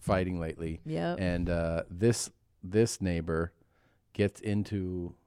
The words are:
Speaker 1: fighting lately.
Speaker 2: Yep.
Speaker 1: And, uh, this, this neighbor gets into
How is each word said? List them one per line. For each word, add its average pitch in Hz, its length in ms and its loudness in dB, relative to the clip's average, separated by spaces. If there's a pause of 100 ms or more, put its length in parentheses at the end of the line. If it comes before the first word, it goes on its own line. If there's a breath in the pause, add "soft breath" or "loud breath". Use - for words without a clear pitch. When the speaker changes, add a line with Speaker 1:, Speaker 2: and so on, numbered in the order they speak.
Speaker 1:
fighting 92 400 2
lately. 80 440 -4
Speaker 2:
Yep. 160 360 -4
Speaker 1:
And, 87 280 0
uh, 82 400 0
this, 110 400 2 (340)
this 107 380 2
neighbor 85 520 0 (580)
gets - 300 0
into 95 760 -2 (120)